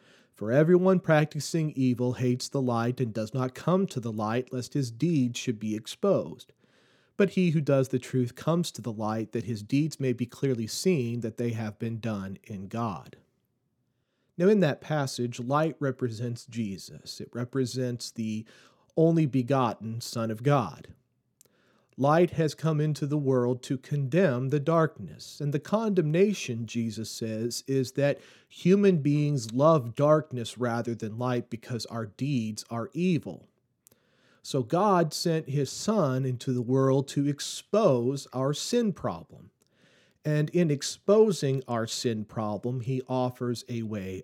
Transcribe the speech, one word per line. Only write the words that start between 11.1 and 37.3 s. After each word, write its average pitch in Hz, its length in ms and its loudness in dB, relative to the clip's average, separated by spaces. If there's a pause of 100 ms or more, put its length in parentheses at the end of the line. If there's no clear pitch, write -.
that 110 160 -6
they 120 140 -2
have 110 280 -6
been 113 220 -6
done 98 460 -6
in 98 240 -12
God." 113 480 -6 (1200)
Now 175 100 4
in 208 140 6
that 143 180 2
passage, 127 640 -4
light 147 360 0
represents 120 680 -4
Jesus. 101 760 -8
It - 140 -10
represents 123 760 -4
the 110 360 -6 (500)
only 165 300 6
begotten 117 760 0
Son 113 320 -4
of 110 100 -6
God. 123 520 0 (1040)
Light 160 340 6
has 160 240 0
come 156 240 0
into 151 260 0
the 143 120 0
world 127 460 2
to 139 140 -4
condemn 135 720 0
the 147 100 2
darkness. 151 800 -2
And 143 120 -2
the 151 60 0
condemnation, 180 1080 0
Jesus 113 440 -4
says, 113 580 -6
is 135 240 -2
that 139 300 0 (260)
human 190 540 4
beings 143 500 0
love 131 440 4
darkness 143 600 2
rather 117 380 -2
than 107 220 -8
light 123 320 -2
because 113 380 -8
our 113 180 -8
deeds 110 640 -4
are 117 240 -6
evil. 165 560 -2 (920)
So 135 220 -2
God 170 500 4
sent 160 360 -2
his 135 200 0
Son 139 540 0
into 127 300 -2
the 123 80 0
world 135 480 2
to 143 180 0
expose 143 1000 0